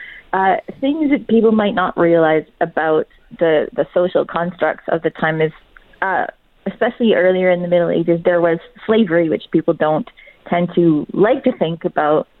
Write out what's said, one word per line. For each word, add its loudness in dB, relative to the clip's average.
uh, 2
things 0
that -2
people 4
might 0
not -2
realize 2
about -2
the, 0
the -2
social 0
constructs -4
of -2
the -2
time -4
is, 0
uh, -2
especially -2
earlier 2
in -2
the -6
Middle 2
Ages, 0
there 2
was 2
slavery, 2
which -4
people 0
don't -2
tend -2
to 2
like 2
to 0
think -4
about 0